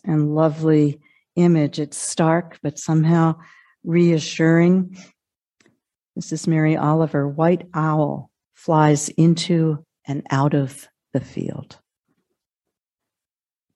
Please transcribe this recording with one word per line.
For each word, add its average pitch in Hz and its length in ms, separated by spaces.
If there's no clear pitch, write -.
and 151 300
lovely 156 640
image. 170 420
It's 147 180
stark, 165 680
but 147 160
somehow 160 580
reassuring. 170 1120
This - 160
is 160 160
Mary 156 280
Oliver. 151 520
"White 165 440
owl 156 580
flies 151 560
into 160 760
and 143 240
out 143 240
of 135 340
the 131 80
field." - 580